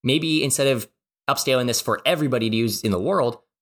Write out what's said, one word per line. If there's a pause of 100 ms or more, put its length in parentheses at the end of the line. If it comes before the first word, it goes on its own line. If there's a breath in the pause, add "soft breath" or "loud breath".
Maybe
instead
of (420)
upscaling
this
for
everybody
to
use
in
the
world, (220)